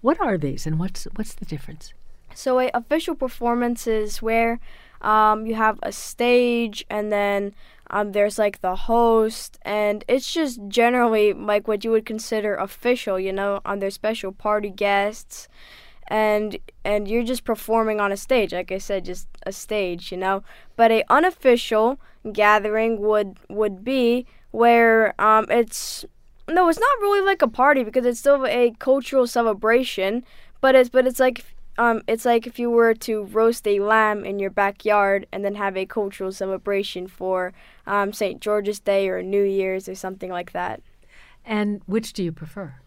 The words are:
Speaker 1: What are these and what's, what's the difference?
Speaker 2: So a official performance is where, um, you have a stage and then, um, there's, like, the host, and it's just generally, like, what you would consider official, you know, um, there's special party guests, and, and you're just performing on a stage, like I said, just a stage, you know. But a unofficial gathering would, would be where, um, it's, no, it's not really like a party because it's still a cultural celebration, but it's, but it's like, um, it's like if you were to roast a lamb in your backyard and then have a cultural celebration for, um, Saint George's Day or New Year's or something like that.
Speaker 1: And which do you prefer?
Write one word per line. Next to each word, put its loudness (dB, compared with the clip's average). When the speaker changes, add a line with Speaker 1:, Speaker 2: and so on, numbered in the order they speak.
Speaker 1:
What 2
are 0
these -4
and -2
what's, -6
what's -6
the -12
difference? -12
Speaker 2:
So 0
a 0
official -2
performance -4
is -2
where, 0
um, 4
you -2
have 2
a -6
stage 0
and -4
then, 0
um, -2
there's, 2
like, 0
the -2
host, 0
and -2
it's 0
just -2
generally, 2
like, -2
what -2
you 0
would 2
consider -4
official, -2
you -4
know, -2
um, -6
there's -4
special -6
party -2
guests, -2
and, 0
and -2
you're 0
just -4
performing -2
on 0
a -4
stage, 0
like -6
I -6
said, -6
just -10
a -8
stage, -6
you -8
know. -2
But 6
a 4
unofficial 2
gathering 2
would, 0
would -4
be 2
where, 6
um, 6
it's, -2
no, 4
it's 2
not 2
really 2
like 2
a 4
party 2
because -2
it's 0
still 2
a 2
cultural 0
celebration, 0
but 4
it's, 8
but 4
it's -2
like, 2
um, 2
it's 0
like 2
if -14
you -2
were 6
to -6
roast 0
a 2
lamb 2
in -6
your -2
backyard 0
and -8
then -4
have -4
a -4
cultural -6
celebration -4
for, -4
um, -2
Saint -4
George's -2
Day 0
or -4
New 0
Year's -2
or -10
something -12
like -8
that. -6
Speaker 1:
And -2
which -4
do -4
you -4
prefer? -14